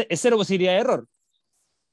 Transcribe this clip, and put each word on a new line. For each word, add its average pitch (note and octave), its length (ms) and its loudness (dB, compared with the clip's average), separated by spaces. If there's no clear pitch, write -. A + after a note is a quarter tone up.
es - 140 -4
cero A#3 160 2
posibilidad F#3 360 0
de F#3+ 60 2
error. A3+ 280 -2